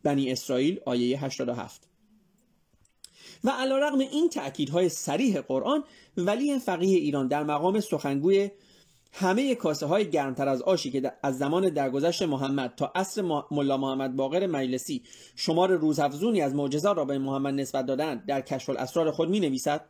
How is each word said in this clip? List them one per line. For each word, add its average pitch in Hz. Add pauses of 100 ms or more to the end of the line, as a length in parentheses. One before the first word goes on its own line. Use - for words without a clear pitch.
بنی 139
اسرائیل، 135
آیهٔ 123
هشتاد 127
و 123
هفت. - (1500)
و 262
علیرغم 269
این 302
تأکیدهای 147
صریح 170
قرآن، 247 (340)
ولی 240
فقیه 190
ایران 143
در 147
مقام 156
سخنگوی 180 (600)
همهٔ 233
کاسه 151
های 185
گرمتر 139
از 131
آشی 175
که 135
در، 135 (100)
از 135
زمان 165
درگذشت 139
محمد 139
تا -
عصر 190
ما-، 156
ملا 139
محمد 135
باقر 147
مجلسی 135 (320)
شمار 180
روزافزونی 156
از 139
معجزات 147
را 147
به 139
محمد 135
نسبت 135
دادند، 135
در 139
کشف 131
الاسرار 151
خود 165
می‌نویسد 151